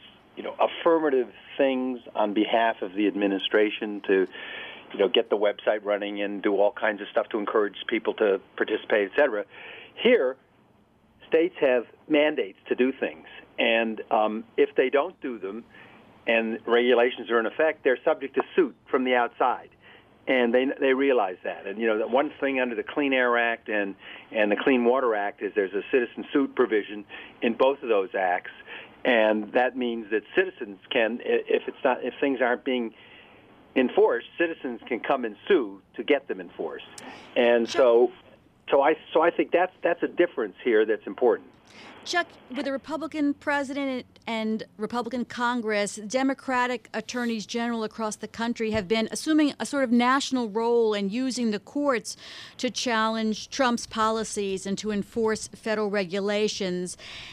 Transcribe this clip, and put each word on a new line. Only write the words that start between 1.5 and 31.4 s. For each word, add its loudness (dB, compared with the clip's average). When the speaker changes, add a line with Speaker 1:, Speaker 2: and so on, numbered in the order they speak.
Speaker 1:
things 0
on 0
behalf 2
of -8
the 2
administration 0
to, 2
you -6
know, 4
get 0
the 2
website 0
running -2
and -6
do 2
all 4
kinds -2
of -8
stuff 0
to -4
encourage -2
people -2
to 2
participate, 0
et -16
cetera. 2
Here, 2
states 2
have 4
mandates 0
to -2
do 2
things, -6
and, 2
um, 2
if 2
they 2
don't 0
do -8
them -10
and 0
regulations 2
are 4
in 2
effect, -2
they're 2
subject -2
to 0
suit 2
from 0
the 2
outside, 0
and 2
they, 4
they 2
realize 2
that. -8
And, -8
you 0
know, 2
that -4
one 2
thing -2
under -2
the -2
Clean -2
Air 2
Act -2
and, -2
and 2
the 2
Clean 4
Water 4
Act -4
is -4
there's 0
a -2
citizen 0
suit 0
provision 0
in 0
both 2
of -4
those 2
acts. -2
And 2
that 0
means -4
that 0
citizens -2
can, 0
i-, 0